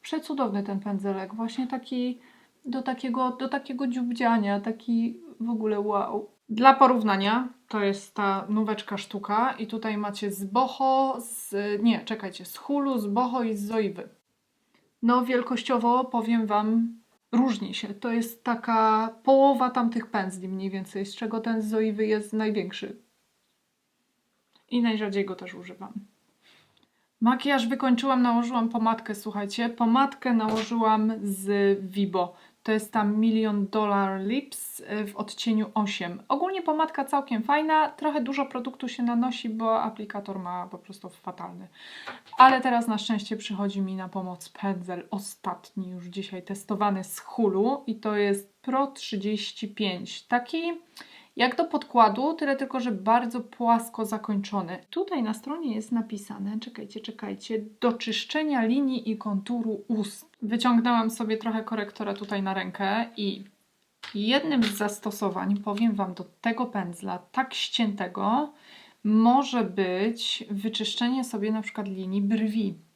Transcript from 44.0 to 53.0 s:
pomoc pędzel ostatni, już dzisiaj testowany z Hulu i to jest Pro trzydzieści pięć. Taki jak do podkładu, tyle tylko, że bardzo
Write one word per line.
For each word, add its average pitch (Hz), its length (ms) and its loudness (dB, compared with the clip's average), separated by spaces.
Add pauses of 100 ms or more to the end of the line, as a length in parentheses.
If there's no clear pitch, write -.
pomoc 180 400 -8
pędzel 180 600 -6
ostatni, - 800 -8
już 180 160 -12
dzisiaj 190 360 -10
testowany 196 640 -2
z - 140 -12
Hulu 220 680 0
i 220 100 -4
to 214 200 -2
jest 202 460 0
Pro 269 240 0
trzydzieści 208 840 -6
pięć. 190 540 -4
Taki 320 500 -2 (640)
jak 247 200 2
do 339 80 2
podkładu, 247 680 4
tyle 277 220 0
tylko, 269 240 -4
że 233 120 -2
bardzo 233 480 2